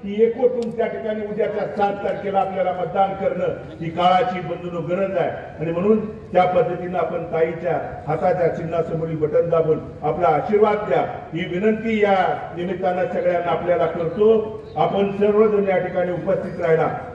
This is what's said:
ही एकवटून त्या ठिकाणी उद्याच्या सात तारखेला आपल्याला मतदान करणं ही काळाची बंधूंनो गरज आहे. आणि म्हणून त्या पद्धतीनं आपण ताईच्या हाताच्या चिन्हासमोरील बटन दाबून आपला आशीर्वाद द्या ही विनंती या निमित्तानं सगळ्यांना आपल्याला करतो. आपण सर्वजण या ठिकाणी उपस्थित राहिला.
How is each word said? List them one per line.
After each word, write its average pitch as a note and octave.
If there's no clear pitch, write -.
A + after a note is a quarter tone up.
ही G#3
एकवटून A#3+
त्या A3
ठिकाणी G#3+
उद्याच्या G3+
सात G3+
तारखेला F#3+
आपल्याला F#3+
मतदान F#3+
करणं F3
ही D#3+
काळाची F3+
बंधूंनो E3+
गरज F3+
आहे. D#3
आणि E3
म्हणून G3+
त्या -
पद्धतीनं F3+
आपण E3+
ताईच्या D#3+
हाताच्या E3+
चिन्हासमोरील E3
बटन D#3
दाबून D#3
आपला D#3+
आशीर्वाद G3+
द्या E3+
ही F3
विनंती A3
या F3+
निमित्तानं F3+
सगळ्यांना E3+
आपल्याला E3+
करतो. G#3
आपण G3
सर्वजण G3+
या F#3
ठिकाणी F3+
उपस्थित F3
राहिला. D#3+